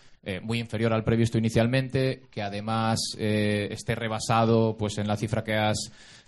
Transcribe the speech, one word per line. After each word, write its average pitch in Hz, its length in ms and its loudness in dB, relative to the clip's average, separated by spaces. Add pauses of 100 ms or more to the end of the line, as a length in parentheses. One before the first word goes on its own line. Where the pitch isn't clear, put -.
(240)
eh, 92 160 -6
muy 113 200 -4
inferior 113 340 0
al 110 100 0
previsto 113 340 2
inicialmente, 127 840 2 (100)
que 107 120 -8
además, 110 560 -2 (180)
eh, 104 540 0
esté 110 240 -4
rebasado, 113 800 2
pues, 107 200 -4
en 104 120 -2
la 104 80 0
cifra 107 260 -2
que 110 120 -2
has, 107 360 0 (360)